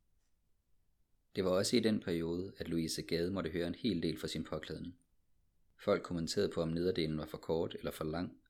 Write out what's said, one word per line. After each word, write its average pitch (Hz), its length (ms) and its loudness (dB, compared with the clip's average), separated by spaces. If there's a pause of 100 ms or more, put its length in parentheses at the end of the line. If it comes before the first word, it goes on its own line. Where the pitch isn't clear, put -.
(1400)
Det 98 100 2
var 92 60 4
også 101 260 4
i - 20 8
den 107 200 4
periode, 87 580 -2
at 82 120 -6
Louise 82 320 0
Gade 85 300 0
måtte 90 180 -2
høre 85 180 0
en - 80 -2
hel 87 280 0
del 78 140 0
for - 100 -6
sin 80 160 -4
påklædning. 80 540 -8 (800)
Folk 92 280 2
kommenterede 85 460 0
på, - 120 0
om 80 60 2
nederdelen 82 500 2
var 73 80 -4
for - 120 -10
kort, 82 380 0
eller - 160 -6
for - 120 -8
lang, 85 460 -4